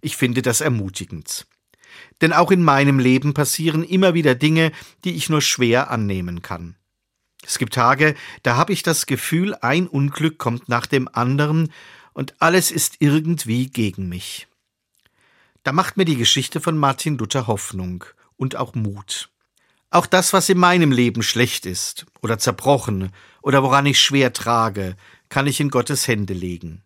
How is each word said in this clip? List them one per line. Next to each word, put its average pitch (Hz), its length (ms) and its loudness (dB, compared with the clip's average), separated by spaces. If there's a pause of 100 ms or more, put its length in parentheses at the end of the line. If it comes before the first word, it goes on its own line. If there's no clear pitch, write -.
Ich - 160 -8
finde 123 240 0
das 120 180 0
ermutigend. 98 880 -6 (720)
Denn 160 140 2
auch 165 180 4
in 185 100 4
meinem 139 380 4
Leben 127 340 4
passieren 156 520 -2
immer 185 280 4
wieder 147 220 4
Dinge, 156 380 2 (320)
die 180 100 -4
ich 156 140 -6
nur 156 120 2
schwer 123 500 2
annehmen 95 500 -4
kann. 85 340 -12 (680)
Es - 140 -8
gibt 120 160 -4
Tage, 135 400 4 (300)
da 120 120 2
habe 156 160 2
ich 185 120 -4
das - 240 -2
Gefühl, 170 480 -2
ein 160 320 0
Unglück 143 500 -2
kommt 120 320 -4
nach 117 160 -2
dem 131 260 -2
anderen 147 600 0 (400)
und - 260 -10
alles 175 300 4
ist - 300 -4
irgendwie 147 680 2
gegen 101 420 -4
mich. - 400 -12 (1160)
Da 131 80 0
macht 165 260 0
mir 190 80 2
die 156 120 0
Geschichte 131 440 0
von 160 160 -2
Martin 143 400 0
Luther 113 300 -2
Hoffnung 92 560 -6 (320)
und 131 220 -6
auch - 180 -8
Mut. 101 560 -8 (580)
Auch 175 160 2
das, - 280 0
was 185 160 2
in 185 100 4
meinem 175 320 4
Leben 120 320 2
schlecht - 420 -2
ist - 400 -8 (160)
oder 113 160 -4
zerbrochen 104 720 -2 (300)
oder 135 220 2
woran 139 240 2
ich 139 120 2
schwer 135 340 2
trage, 104 600 -2 (340)
kann 139 180 0
ich 135 120 -2
in 143 120 -2
Gottes 127 360 -2
Hände 104 280 -2
legen. 87 500 -10